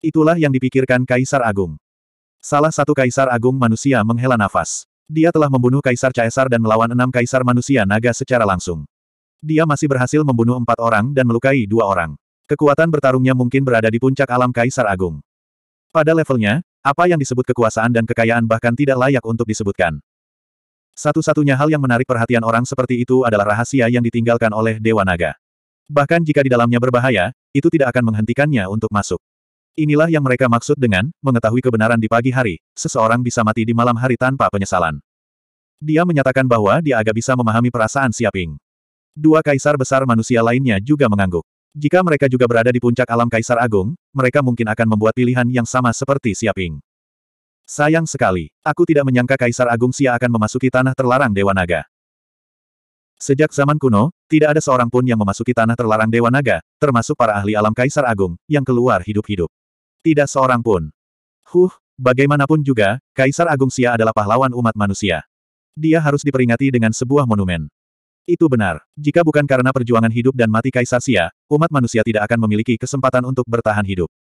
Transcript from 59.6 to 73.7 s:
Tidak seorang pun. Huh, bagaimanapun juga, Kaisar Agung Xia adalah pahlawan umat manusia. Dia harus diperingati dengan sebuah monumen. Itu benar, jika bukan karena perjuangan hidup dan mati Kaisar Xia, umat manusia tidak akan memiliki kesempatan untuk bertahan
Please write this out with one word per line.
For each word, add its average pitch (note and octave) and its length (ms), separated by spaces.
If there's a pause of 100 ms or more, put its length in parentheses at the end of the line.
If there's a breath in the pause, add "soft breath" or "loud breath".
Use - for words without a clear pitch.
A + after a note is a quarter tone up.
Tidak D3 240
seorang C3 320
pun. F#2+ 320 (560)
Huh, F3+ 240 (240)
bagaimanapun C#3 720
juga, A2+ 320 (160)
Kaisar C#3 320
Agung C3+ 240
Xia A#2+ 240
adalah A2 160
pahlawan A2+ 400
umat A#2+ 240
manusia. G2 480 (480)
Dia D#3 320
harus D3 160
diperingati B2+ 480
dengan A#2 240
sebuah C3+ 320
monumen. F#2 480 (560)
Itu E3+ 240
benar, G2 320 (160)
jika D3 240
bukan D3+ 240
karena C3 240
perjuangan A#2 400
hidup A#2+ 240
dan A2+ 160
mati A2+ 160
Kaisar A#2+ 320
Xia, G2 320 (160)
umat D#3 240
manusia A#2+ 320
tidak G#2+ 240
akan A#2 160
memiliki A2 320
kesempatan B2+ 480
untuk B2+ 240
bertahan G#2+ 400